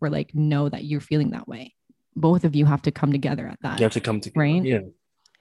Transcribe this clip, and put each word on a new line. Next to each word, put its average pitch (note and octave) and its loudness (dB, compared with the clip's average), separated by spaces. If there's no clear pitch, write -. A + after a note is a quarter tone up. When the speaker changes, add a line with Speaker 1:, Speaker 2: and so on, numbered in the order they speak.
Speaker 1:
or, D3+ -2
like, D3 -4
know D3 2
that - -10
you're D3 -4
feeling D3+ 0
that - -10
way. A#2+ -16
Both E3 4
of D3 2
you D3 4
have C#3+ 4
to D3+ 0
come C#3+ 0
together C#3+ -2
at - -16
that, - -6
Speaker 2:
You A#2 4
have A2 2
to A#2 -2
come G#2+ -2
together, - -6
Speaker 1:
right? D#3 2
Speaker 2:
yeah. B2+ 0